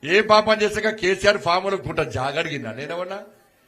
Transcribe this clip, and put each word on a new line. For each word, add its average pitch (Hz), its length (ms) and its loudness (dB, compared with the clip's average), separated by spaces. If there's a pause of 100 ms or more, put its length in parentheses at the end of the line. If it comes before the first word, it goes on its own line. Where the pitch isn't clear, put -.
ఏ 180 160 4
పాపం 214 420 4
చేశాక 214 320 0
కేసీఆర్ 190 440 2
ఫామ్ 180 280 0
హౌస్ 185 220 -4
పుట్ట 160 120 -4
జాగ 139 380 -4
అడిగిందా 143 340 -6
నేనేమన్నా? 175 480 -8 (480)